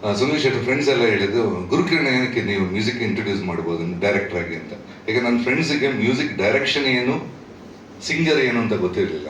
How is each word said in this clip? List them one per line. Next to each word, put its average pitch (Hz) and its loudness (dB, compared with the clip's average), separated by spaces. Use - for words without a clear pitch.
ಆ, 104 0
ಸುನಿಲ್ 147 2
ಶೆಟ್ಟಿ 123 2
ಫ್ರೆಂಡ್ಸ್ 131 2
ಎಲ್ಲ 123 4
ಹೇಳಿದ್ರು, 101 2
"ಗುರುಕಿರಣ್ 160 2
ಏನಕ್ಕೆ 120 0
ನೀವು 98 0
ಮ್ಯೂಸಿಕ್ 101 -2
ಇಂಟ್ರೊಡ್ಯೂಸ್ 98 -2
ಮಾಡ್ಬೋದು 85 -4
ಡೈರೆಕ್ಟರ್ 98 0
ಆಗಿ" 82 -8
ಅಂತ. 82 -12
ಯಾಕೆ 117 2
ನನ್ನ 120 2
ಫ್ರೆಂಡ್ಸಿಗೆ 147 0
ಮ್ಯೂಸಿಕ್ 117 0
ಡೈರೆಕ್ಷನ್ 135 2
ಏನು, 127 0
ಸಿಂಗರ್ 160 2
ಏನು 120 2
ಅಂತ 107 0
ಗೊತ್ತಿರಲಿಲ್ಲ. 87 -2